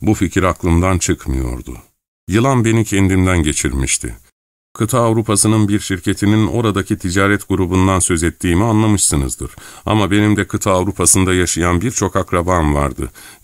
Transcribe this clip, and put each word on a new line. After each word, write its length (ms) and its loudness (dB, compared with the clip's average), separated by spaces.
Bu 120 2
fikir 280 -2
aklımdan 560 2
çıkmıyordu. 800 -4
Yılan 360 2
beni 200 2
kendimden 580 2
geçirmişti. 760 -4
Kıta 260 0
Avrupa'sının 680 2
bir 120 0
şirketinin 680 0
oradaki 520 -2
ticaret 500 0
grubundan 500 2
söz 240 0
ettiğimi 420 0
anlamışsınızdır. 880 0
Ama 240 0
benim 260 2
de 100 -2
kıta 260 -2
Avrupa'sında 640 0
yaşayan 460 0
birçok 360 -2
akrabam 580 0
vardı. 360 -4